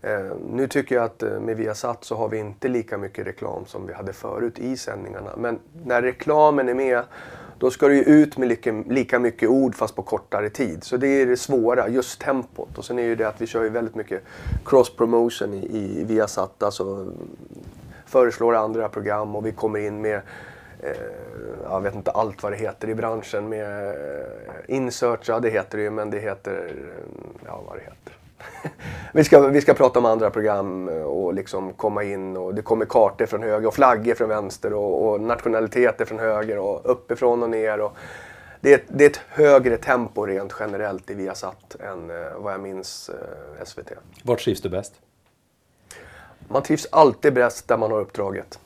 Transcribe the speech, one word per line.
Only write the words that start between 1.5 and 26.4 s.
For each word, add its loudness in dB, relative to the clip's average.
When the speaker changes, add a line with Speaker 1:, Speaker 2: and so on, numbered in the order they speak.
Speaker 1:
Viasat -6
så -6
har -2
vi -4
inte -6
lika -2
mycket -8
reklam -8
som -12
vi -12
hade -10
förut -6
i -6
sändningarna. -10
Men -4
när 2
reklamen 4
är 0
med, 2
då 2
ska 4
det 8
ju 8
ut 8
med 2
lika, 0
lika 2
mycket 2
ord 4
fast -4
på -6
kortare -4
tid. -4
Så -4
det 2
är 4
det 4
svåra, 2
just -2
tempot. -6
Och -12
sen -4
är 0
ju 0
det 0
att -8
vi -4
kör -2
ju 0
väldigt -4
mycket -8
cross-promotion 2
i, -6
i -2
Viasat. -2
Alltså -4
föreslår 4
andra 0
program -4
och -4
vi -4
kommer -2
in -4
med, -2
eh, -8
jag -2
vet -4
inte -4
allt -2
vad -4
det -6
heter -6
i -2
branschen, -6
med, -6
eh, -8
insert, -2
ja 2
det 2
heter -2
det 0
ju, -2
men -4
det -6
heter, -6